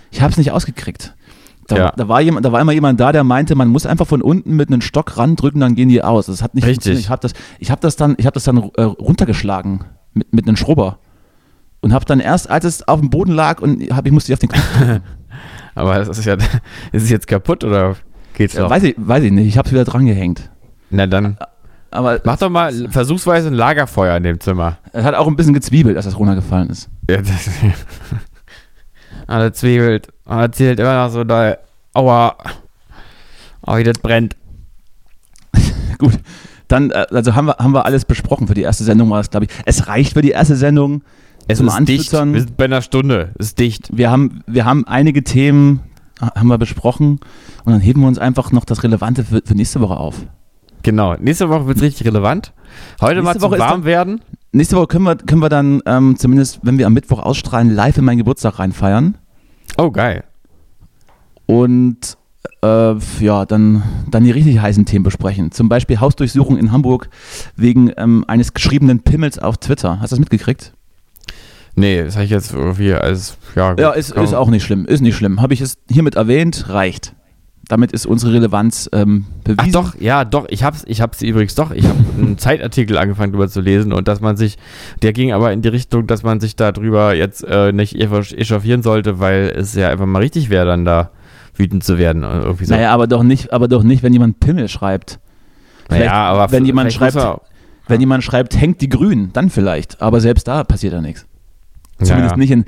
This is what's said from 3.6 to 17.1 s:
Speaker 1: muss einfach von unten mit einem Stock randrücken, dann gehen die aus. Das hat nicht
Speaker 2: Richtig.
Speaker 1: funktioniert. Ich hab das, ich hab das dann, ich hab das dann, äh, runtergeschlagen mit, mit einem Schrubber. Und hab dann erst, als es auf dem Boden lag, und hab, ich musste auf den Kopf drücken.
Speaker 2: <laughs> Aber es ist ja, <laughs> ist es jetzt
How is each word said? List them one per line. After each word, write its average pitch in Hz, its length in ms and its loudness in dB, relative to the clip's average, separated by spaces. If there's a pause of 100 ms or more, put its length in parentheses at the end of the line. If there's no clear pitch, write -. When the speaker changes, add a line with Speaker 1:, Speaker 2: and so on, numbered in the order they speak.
Speaker 1:
muss 120 180 2
einfach 165 200 0
von 143 140 0
unten 160 360 0
mit 143 120 0
einem 123 140 0
Stock - 340 -4
randrücken, 143 460 0
dann 123 120 2
gehen 127 140 2
die 120 140 4
aus. 107 240 0
Das 92 160 -8
hat 117 120 -6
nicht 127 120 0
Speaker 2:
Richtig. 123 80 2
Speaker 1:
funktioniert. 104 260 0
Ich 98 80 -8
hab 127 140 -4
das, 120 100 -4 (260)
ich 92 120 -8
hab 139 100 -4
das 156 160 0
dann, 147 220 2
ich 113 80 0
hab 139 80 0
das 131 100 -6
dann, 123 140 2 (180)
äh, 117 60 0
runtergeschlagen 98 1040 -2 (280)
mit, - 220 -4
mit 113 120 0
einem 110 100 2
Schrubber. 104 420 -2 (840)
Und 104 140 2
hab 269 100 0
dann - 160 0
erst, - 300 -2
als 156 160 -2
es - 200 -6
auf 156 140 0
dem 143 80 0
Boden 175 240 0
lag, 156 300 -2
und - 180 0 (100)
hab, 135 140 -4
ich 139 80 2
musste 143 220 2
auf 113 40 -2
den - 120 -2
Kopf - 280 0
drücken. 120 220 2 (380)
Speaker 2:
<laughs> - 360 -20
Aber 95 240 0
es 104 100 -4 (100)
ist 110 80 -6
ja, 101 80 0
<laughs> - 580 -4
ist 107 120 0
es 113 40 0
jetzt 113 180 0